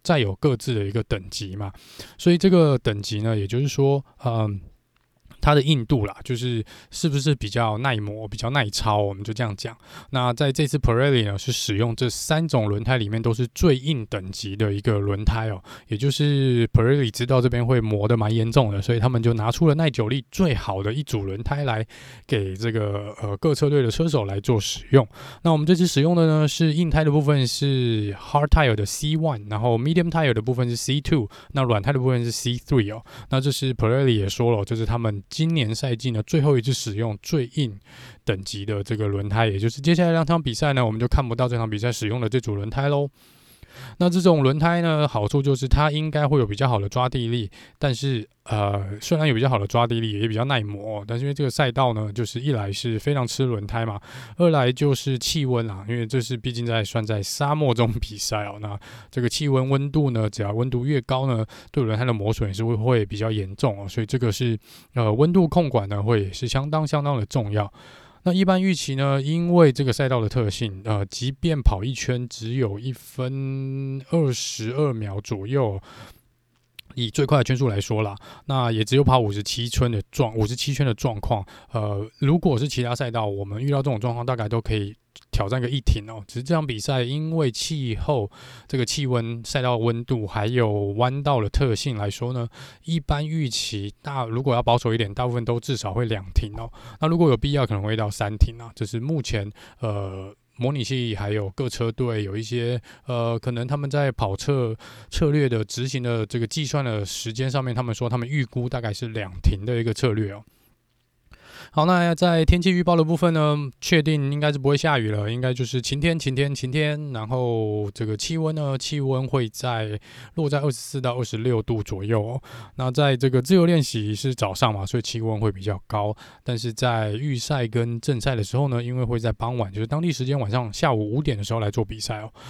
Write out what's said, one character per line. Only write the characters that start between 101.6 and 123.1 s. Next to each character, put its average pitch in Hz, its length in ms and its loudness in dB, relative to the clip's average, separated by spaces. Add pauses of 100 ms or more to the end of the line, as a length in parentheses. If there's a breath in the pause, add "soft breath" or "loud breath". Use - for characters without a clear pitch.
车 113 220 -2
队 113 320 -2
有 101 140 -6
一 113 60 -6
些， 120 380 -2 (260 loud breath)
呃， 117 320 -2
可 123 140 -4
能 120 140 -6
他 143 100 -4
们 143 120 -4
在 143 240 0
跑 98 240 -2
策-， 123 380 -2 (360 loud breath)
策 156 200 2
略 143 180 2
的 113 160 0
执 123 240 -6
行 127 140 -4
的 117 220 0
这 113 140 -6
个 117 80 0
计 156 180 -4
算 139 200 -2
的 107 200 -2
时 - 280 -8
间 131 180 -2
上 135 120 0
面， 127 120 -2
他 123 80 -2
们 117 120 -2
说 120 140 -4
他 123 80 -2
们 120 120 -2
预 143 160 0
估 123 240 -4
大 123 120 -4
概 113 120 -2
是 117 160 -6
两 107 220 -6 (120)
停 98 220 2
的 120 140 -2
一 117 40 0
个 113 100 0
策 120 200 0
略 104 200 -2
哦。 104 100 -16 (1300 loud breath)
好， 151 120 4
那 175 280 4
在 170 300 4
天 175 160 4
气 185 100 4
预 180 120 2
报 175 120 4
的 165 80 4
部 160 140 2
分 170 160 4
呢， 151 240 2 (240)
确 160 220 2
定 143 280 0
应 143 80 -4
该 151 140 2
是 143 60 -2
不 135 100 0
会 143 80 4
下 147 220 2
雨 110 120 0
了， 104 220 -2
应 120 80 -4
该 127 140 0
就 127 100 -2
是 127 160 -2
晴 135 180 -4
天、 165 200 0
晴 131 180 -2
天、 139 180 0
晴 127 160 -6
天。 151 440 -2
然 110 140 -6
后 110 640 -2
这 113 100 -4
个 107 100 -2
气 160 220 -4
温 160 180 -2
呢， 143 220 -2
气 147 240 -4
温 131 260 0
会 123 220 0
在， 110 500 -4 (360 loud breath)
落 151 160 -2
在 143 100 0
二 147 60 -2
十 131 100 0
四 - 240 -8
到 123 160 -2
二 123 80 -4
十 110 140 -6
六 117 240 0
度 113 200 -2
左 98 220 -6
右 110 160 2
哦。 117 220 -6 (320 loud breath)
那 127 160 -2
在 139 260 4